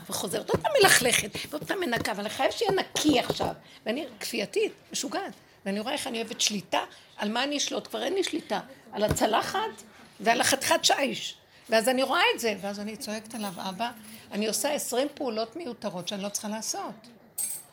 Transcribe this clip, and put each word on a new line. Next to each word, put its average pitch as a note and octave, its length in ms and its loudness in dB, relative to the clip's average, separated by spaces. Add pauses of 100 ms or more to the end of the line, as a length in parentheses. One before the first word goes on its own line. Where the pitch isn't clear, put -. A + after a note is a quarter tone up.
וחוזרת, - 400 -4
עוד - 140 2
פעם E5 80 6 (120)
מלכלכת, A#3 460 6 (200)
ועוד D4 140 -8
פעם F4+ 160 -2
מנקה, A#3+ 320 0
אבל G3 80 -4
אני G3+ 100 -4
חייב D#4 220 0
שיהיה G#4 200 0
נקי D4+ 480 2
עכשיו. F3+ 340 -2 (320)
ואני C4 200 -2 (140)
כפייתית, - 540 -2 (180)
משוגעת. D4+ 420 -4 (320)
ואני G3+ 140 -2
רואה A3 140 -4
איך - 140 -4
אני A#3 100 -6
אוהבת A3+ 240 -6
שליטה. G#3+ 380 0 (380)
על G#3+ 140 -2
מה A#3+ 120 0
אני D4 140 0
אשלוט? C4 300 -4
כבר A3 160 -4
אין C4+ 100 -2
לי F#4+ 100 2
שליטה. - 360 -4 (340)
על G#3 100 0
הצלחת - 560 2 (600)
ועל A#3 220 4
החתיכת - 440 4
שיש. - 520 0 (320)
ואז A3+ 200 4
אני B3+ 140 4
רואה C#4+ 180 2 (140)
את C#4 40 -6
זה, A3 220 0
ואז G3+ 180 -6
אני G#3 180 -8
צועקת G#3+ 380 -8
עליו, G#3 180 -4 (160)
"אבא, A3+ 220 -4 (400)
אני G#3 160 0
עושה C#4 260 0
עשרים C4 400 0
פעולות A3+ 420 -4
מיותרות A3 520 -8
שאני G3 160 -4
לא G3+ 60 -4
צריכה G#3 180 -6
לעשות." A3 460 -6 (800)